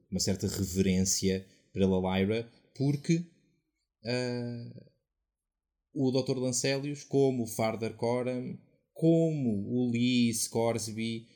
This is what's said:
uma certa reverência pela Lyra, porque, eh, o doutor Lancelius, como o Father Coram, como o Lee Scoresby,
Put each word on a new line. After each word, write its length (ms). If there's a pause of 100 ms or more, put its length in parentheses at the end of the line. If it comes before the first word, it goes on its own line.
(100)
uma 80
certa 300
reverência 1000 (260)
pela 460
Lyra, 300 (280)
porque, 480 (800)
eh, 680 (1200)
o 160
doutor 280
Lancelius, 680
como 400
o 20
Father 480
Coram, 640 (340)
como 760
o 220
Lee 440
Scoresby, 1000